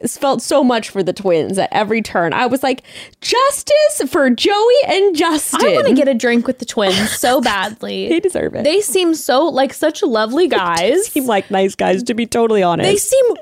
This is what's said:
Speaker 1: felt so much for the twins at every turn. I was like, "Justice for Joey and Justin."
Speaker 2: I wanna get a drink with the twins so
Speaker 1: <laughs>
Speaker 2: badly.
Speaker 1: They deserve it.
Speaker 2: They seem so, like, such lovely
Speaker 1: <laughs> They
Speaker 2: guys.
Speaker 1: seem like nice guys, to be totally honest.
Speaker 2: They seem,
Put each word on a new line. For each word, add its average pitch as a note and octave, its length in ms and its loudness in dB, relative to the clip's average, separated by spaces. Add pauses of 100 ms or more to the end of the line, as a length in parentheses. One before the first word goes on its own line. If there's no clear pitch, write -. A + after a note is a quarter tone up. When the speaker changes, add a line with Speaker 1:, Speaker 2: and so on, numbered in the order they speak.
Speaker 1:
felt B3+ 360 -2
so D4+ 200 2
much A#3 280 0
for G3 120 -2
the F3+ 120 -2
twins E3+ 440 0
at E3+ 140 -2
every G#3+ 300 0
turn. E3+ 320 -2
I B3+ 120 0
was B3+ 160 -2
like, C4 200 -2 (400)
"Justice C#5+ 880 0
for C#4+ 200 2
Joey G#4 440 2 (120)
and F#4+ 300 2
Justin." D#4+ 520 0
Speaker 2:
I C#5 60 2
wanna C#5+ 200 2
get C4+ 120 4
a C4+ 80 2
drink A#3+ 320 0
with B3+ 120 -4
the A#3 80 -12
twins G3 520 -2
so C4 220 2
Speaker 1:
<laughs> - 0 -
Speaker 2:
badly. G3+ 680 -4
Speaker 1:
They E4 100 0
deserve - 340 -2
it. - 100 -4
Speaker 2:
They F#4 180 2
seem F4 320 0
so, C#4+ 320 0
like, C4+ 260 0
such D#4 300 -4
lovely B3 440 0
Speaker 1:
<laughs> - 20 -8
They A#3 80 -2
Speaker 2:
guys. F#3+ 500 0
Speaker 1:
seem C4 200 -4
like G3+ 240 -2
nice G3 240 0
guys, F#3 300 0
to A#3 100 -4
be A3+ 120 -2
totally A3 360 2
honest. F3 260 0
Speaker 2:
They G4+ 80 2
seem, C5 280 2 (180)